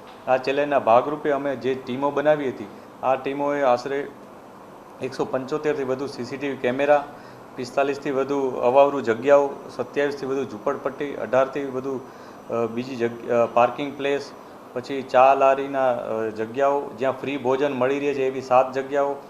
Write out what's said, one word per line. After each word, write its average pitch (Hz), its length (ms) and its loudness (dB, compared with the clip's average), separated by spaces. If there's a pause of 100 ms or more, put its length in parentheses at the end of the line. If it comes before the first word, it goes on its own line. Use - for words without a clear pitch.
(280)
આ 127 80 4
ચેલેન્જના 139 420 0
ભાગરૂપે 135 520 2
અમે 139 260 -2
જે 123 180 -2
ટીમો 127 360 -4
બનાવી 143 380 2
હતી, 113 180 -8 (360)
આ 127 120 2
ટીમોએ 143 480 -2
આશરે 135 460 0 (920)
એકસો 131 220 -4
પંચોતેરથી 139 600 -2
વધુ 131 220 -2
સી 123 180 -8
સી 131 120 -10
ટી 143 120 -4
વી 131 80 -4
કેમેરા, 139 480 2 (520)
પિસ્તાલીસથી 139 540 -2
વધુ 135 400 0
અવાવરૂ 139 500 4
જગ્યાઓ, 135 500 4 (200)
સત્યાવીસથી 143 560 -4
વધુ 135 180 -2
ઝૂંપડપટ્ટી, 135 720 -6
અઢારથી 131 500 0
વધુ, 131 360 -4 (500)
અ, 113 40 -4 (120)
બીજી 123 300 -6
જગ-, 117 340 -4
અ, 117 160 4
પાર્કિંગ 135 500 0
પ્લેસ, 139 360 -4 (400)
પછી 131 300 -6
ચા 131 320 8
લારીના, 135 580 2
અ, 110 360 -4
જગ્યાઓ, 135 600 0
જ્યાં 123 220 -2
ફ્રી 135 240 -6
ભોજન 131 360 0
મળી 131 280 0
રહે 143 140 0
છે 131 80 -2
એવી 131 180 -2
સાત 127 320 4
જગ્યાઓ 139 440 -2 (140)